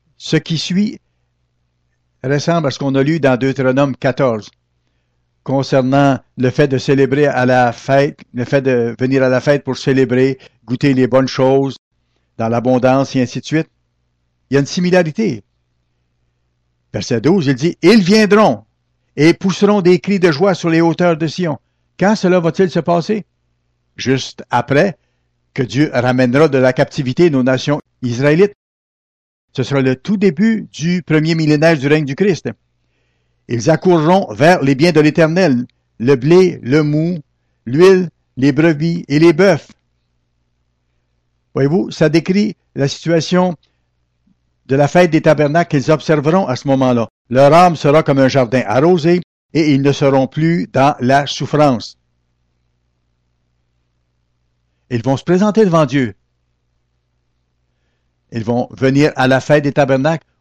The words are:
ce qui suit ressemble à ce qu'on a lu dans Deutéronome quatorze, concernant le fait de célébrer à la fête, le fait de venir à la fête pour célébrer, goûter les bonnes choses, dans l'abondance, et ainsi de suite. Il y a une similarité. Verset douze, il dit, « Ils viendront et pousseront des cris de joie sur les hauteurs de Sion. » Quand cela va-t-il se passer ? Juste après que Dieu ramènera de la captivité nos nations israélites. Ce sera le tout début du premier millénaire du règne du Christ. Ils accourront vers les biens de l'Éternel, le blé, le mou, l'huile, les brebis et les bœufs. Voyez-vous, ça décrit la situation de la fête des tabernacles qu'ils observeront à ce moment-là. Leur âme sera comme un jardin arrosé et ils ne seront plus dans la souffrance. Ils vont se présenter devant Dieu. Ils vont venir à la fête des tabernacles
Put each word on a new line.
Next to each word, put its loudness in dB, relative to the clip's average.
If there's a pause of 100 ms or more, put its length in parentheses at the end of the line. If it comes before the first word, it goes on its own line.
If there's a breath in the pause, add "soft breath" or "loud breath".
(180)
ce -4
qui -4
suit -4 (1200)
ressemble -2
à -2
ce -14
qu'on -4
a 2
lu -2
dans 2
Deutéronome -2
quatorze, -2 (920)
concernant 0 (180)
le 0
fait 0
de -2
célébrer 0
à 0
la 2
fête, -2 (140)
le -6
fait 0
de -2
venir 0
à 2
la 0
fête -2
pour -8
célébrer, 0 (280 soft breath)
goûter 0
les 2
bonnes 2
choses, 0 (600)
dans -4
l'abondance, 0
et 0
ainsi -4
de -12
suite. -4 (800)
Il 0
y 4
a 4
une -2
similarité. -2 (1500)
Verset -4
douze, 2
il 0
dit, « -4
Ils 6
viendront 2 (500)
et 4
pousseront 0
des 4
cris -2
de 2
joie 0
sur -4
les 2
hauteurs 0
de -4
Sion. » -6 (400)
Quand 2
cela 0
va-t-il 0
se -4
passer ? -4 (680)
Juste -6
après -2 (560)
que -4
Dieu -2
ramènera 0
de -2
la 2
captivité -2
nos 0
nations -2 (220)
israélites. 0 (1000)
Ce -4
sera -2
le 0
tout -4
début 0
du -4
premier 0
millénaire 2
du -4
règne 0
du -6
Christ. -2 (960)
Ils -4
accourront 0
vers 2
les 0
biens 2
de 2
l'Éternel, 2 (340)
le 2
blé, 2
le 0
mou, -2 (460)
l'huile, 2 (280)
les 2
brebis -2
et -2
les 6
bœufs. 0 (1900)
Voyez-vous, 0
ça -2
décrit -2 (200)
la -2
situation -2 (1120)
de 0
la 2
fête 2
des 0
tabernacles 0
qu'ils 0
observeront 0
à -4
ce -8
moment-là. 0 (220)
Leur 4
âme 4
sera 2
comme 0
un 4
jardin 0
arrosé 2 (340)
et 0
ils 0
ne 2
seront 0
plus -2
dans 0
la 0
souffrance. -2 (3000)
Ils -4
vont 0
se -14
présenter 2
devant 2
Dieu. -2 (2250)
Ils -8
vont -4
venir 0
à 0
la 2
fête 0
des -4
tabernacles -2 (160)